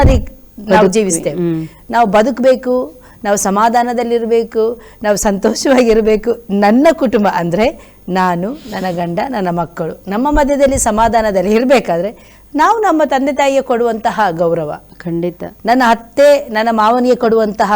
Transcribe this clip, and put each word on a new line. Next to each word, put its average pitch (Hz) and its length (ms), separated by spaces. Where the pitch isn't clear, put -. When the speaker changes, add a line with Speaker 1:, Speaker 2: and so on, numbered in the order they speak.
Speaker 1:
ನೀ-, 262 80
ನಾವು - 160
Speaker 2:
ಬದುಕ್ತೀವಿ. 202 240
Speaker 1:
ಜೀವಿಸ್ತೇವೆ. 185 480
Speaker 2:
ಹ್ಮ್. 165 300
Speaker 1:
ನಾವು 233 180
ಬದುಕಬೇಕು, 254 840
ನಾವು 208 140
ಸಮಾಧಾನದಲ್ಲಿರ್ಬೇಕು, 233 1400
ನಾವು 208 140
ಸಂತೋಷವಾಗಿರ್ಬೇಕು. 220 1300
ನನ್ನ 208 420
ಕುಟುಂಬ 226 440
ಅಂದ್ರೆ 208 640
ನಾನು, 180 420
ನನ್ನ 220 400
ಗಂಡ, 170 280
ನನ್ನ 202 200
ಮಕ್ಕಳು, 170 580
ನಮ್ಮ 240 240
ಮಧ್ಯದಲ್ಲಿ 277 460
ಸಮಾಧಾನದಲ್ಲಿ 214 760
ಇರ್ಬೇಕಾದ್ರೆ 220 840
ನಾವು 381 240
ನಮ್ಮ 339 260
ತಂದೆ 277 260
ತಾಯಿಗೆ 277 300
ಕೊಡುವಂತಹ 226 600
ಗೌರವ, 165 420
Speaker 2:
ಖಂಡಿತ. 170 460
Speaker 1:
ನನ್ನ 254 220
ಅತ್ತೆ, 277 600
ನನ್ನ 220 240
ಮಾವನಿಗೆ 240 440
ಕೊಡುವಂತಹ 220 600